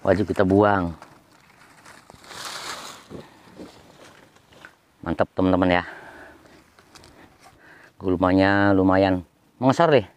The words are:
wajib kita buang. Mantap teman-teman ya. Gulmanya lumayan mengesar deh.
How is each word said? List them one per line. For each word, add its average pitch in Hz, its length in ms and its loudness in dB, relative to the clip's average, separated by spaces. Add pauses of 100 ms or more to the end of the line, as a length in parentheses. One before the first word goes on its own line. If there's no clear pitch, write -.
wajib 95 240 0
kita 98 160 0
buang. 95 480 2 (4000)
Mantap 85 320 -4
teman-teman 90 480 0
ya. - 20 -12 (2250)
Gulmanya 95 800 2
lumayan 95 480 2 (320)
mengesar 135 320 2
deh. 123 160 2 (120)